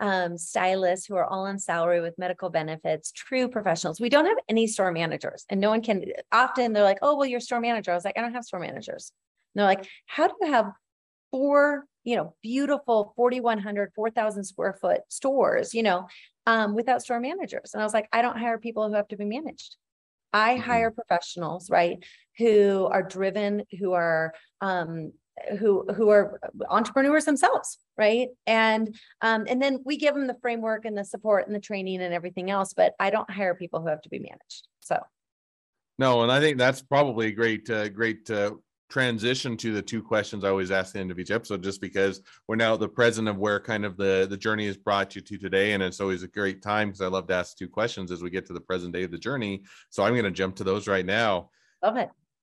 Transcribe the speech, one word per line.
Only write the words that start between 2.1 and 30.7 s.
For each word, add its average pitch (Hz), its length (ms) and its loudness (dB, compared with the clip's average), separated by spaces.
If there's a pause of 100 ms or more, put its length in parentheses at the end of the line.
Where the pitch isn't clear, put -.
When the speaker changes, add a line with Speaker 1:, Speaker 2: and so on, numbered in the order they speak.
Speaker 1:
medical 180 320 -4
benefits, 156 600 -4
true 254 340 -2
professionals. 185 540 -2
We 240 80 -2
don't 294 180 6
have 427 100 2 (120)
any 226 180 4
store 196 240 0
managers, 165 580 -4
and 196 120 0
no 208 100 4
one 220 100 2
can, 220 260 -2 (260)
often 247 400 2
they're 208 100 4
like, 196 200 6
"Oh, 285 140 4
well, 277 80 2
you're 247 140 -2
store 240 220 -4
manager." 226 320 -2
I - 20 2
was 175 100 -2
like, 196 140 -6
"I - 20 -2
don't 233 140 -4
have 240 100 -8
store 180 160 -10
managers." - 520 -10 (420)
And 202 60 0
they're 202 80 6
like, 196 180 4 (200)
"How 320 200 2
do 370 160 0
you 320 80 0
have 214 220 4 (580)
four, 285 560 2 (160)
you 240 140 -2
know, 165 260 -2
beautiful 247 720 0
forty-one 240 460 2
hundred, 202 340 -4
four 220 160 -2
thousand 214 320 -2
square 190 380 -4
foot 175 280 2
stores, - 640 0
you 226 120 0
know, 190 240 0 (380)
um, 220 280 2
without 240 260 0
store 240 200 -4
managers?" 311 520 -8
And 214 80 -4
I 214 60 0
was 214 80 -2
like, 214 180 0
"I 233 100 0
don't 240 140 -2
hire 226 220 -2
people 226 300 -4
who 214 80 -2
have 208 120 -2
to 208 80 -12
be 202 80 -8
managed. 254 520 -10 (560)
I 220 220 4
Speaker 2:
Mm-hmm. 240 80 -4
Speaker 1:
hire 226 280 2
professionals, 175 800 -4
right, 175 340 2 (340)
who 202 480 6
are 190 180 2
driven, 196 580 -2 (160)
who 185 140 -2
are, 165 420 0 (260)
um, 165 520 -4 (480)
who, 202 240 4 (100)
who 208 140 4
are 208 320 6 (280)
entrepreneurs 269 560 2
themselves, 320 540 0 (180)
right?" 226 340 2 (140)
And, 220 520 2 (240)
um, 220 260 2
and 254 160 0
then 269 220 2
we 285 120 -6
give 294 180 2
them 277 120 -2
the 247 160 -4
framework 226 440 -2